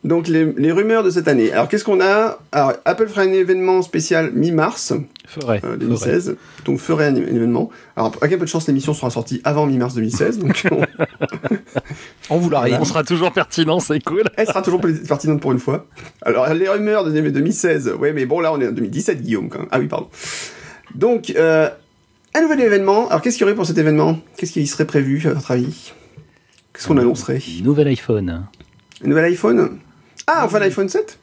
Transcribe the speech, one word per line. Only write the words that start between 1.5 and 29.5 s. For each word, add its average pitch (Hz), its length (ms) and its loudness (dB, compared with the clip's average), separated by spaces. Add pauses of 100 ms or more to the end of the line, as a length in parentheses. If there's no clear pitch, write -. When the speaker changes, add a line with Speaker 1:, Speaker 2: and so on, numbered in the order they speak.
Speaker 1:
Alors, 123 180 2
qu'est-ce 208 140 -2
qu'on 190 180 2
a ? 208 380 2 (120)
Alors, 139 220 2 (120)
Apple 220 220 0
fera 202 140 -2
un 190 100 2
événement 185 500 2
spécial 165 520 0
mi-mars, 160 600 0 (340)
Speaker 2:
Ferait, 120 300 -4
Speaker 1:
euh, - 40 -2
Speaker 2:
ferait. 117 160 -6
Speaker 1:
deux 120 100 -4
mille 117 100 0
seize. 135 380 -2 (300)
Donc, 139 140 -2
ferait 156 280 0
un, 139 80 2
un - 20 0 (180)
événement. 120 340 0 (260)
Alors, 110 160 -2 (100)
avec 147 120 2
un 185 40 0
peu 170 80 -2
de 156 40 -8
chance, 165 180 -2
l'émission 139 260 0
sera 131 180 -4
sortie - 320 -6
avant 147 240 2
mi-mars 127 280 0
deux 113 60 -2
mille 110 140 -2
seize, 233 240 0
donc 156 320 -2
on 147 100 0
Speaker 3:
<laughs> - 720 -4 (760)
On 156 60 2
vous 175 120 2
la 151 80 0
Speaker 1:
Voilà. - 60 2
Speaker 3:
réédite. - 180 2
Speaker 2:
On 151 40 0
sera 156 180 -2
toujours 175 280 0
pertinent, 165 480 0
c'est 151 240 -2
cool. 196 200 0 (120)
Speaker 1:
Elle 220 120 0
sera 196 160 -2
toujours 180 180 2
pl-, 165 220 0
pertinente 151 380 0
pour 143 100 0
une 127 80 2
fois. 147 260 -4 (380)
Alors, 127 300 2
les 180 140 0
rumeurs 208 380 0
de 156 60 -2
deux 151 300 0
mille 175 120 0
seize. 151 340 0 (120)
Ouais, 143 140 0
mais 135 120 -2
bon, 147 140 -2
là, 160 120 0
on 151 80 -2
est 123 80 0
en 101 40 -2
deux 120 100 -4
mille 104 100 -2
dix-sept, 151 300 -4
Guillaume, 113 280 -4
quand - 100 -12
même. - 120 -10
Ah 131 80 2
oui, 143 80 0
pardon. - 200 -6 (880)
Donc, 226 400 0
euh, 160 340 4 (640)
un 311 80 2
nouvel 302 200 2
événement. 202 480 4
Alors, 156 120 2
qu'est-ce 240 160 0
qu'il - 60 2
y - 20 4
aurait 208 100 2
pour 196 120 -2
cet 165 100 -2
événement ? 156 400 4 (200)
Qu'est-ce 165 160 -6
qui 151 120 0
serait 151 200 -2
prévu, 139 420 0
à - 60 0
votre 139 180 -6
avis ? 123 420 -4 (840)
Qu'est-ce - 120 -12
qu'on 156 100 4
Speaker 2:
Un 127 40 6
Speaker 1:
annoncerait ? - 400 0 (220)
Speaker 2:
nouvel 143 240 4
iPhone. 98 580 -2 (580)
Speaker 1:
Un - 40 -2
nouvel 156 240 4
iPhone ? 208 480 0 (480)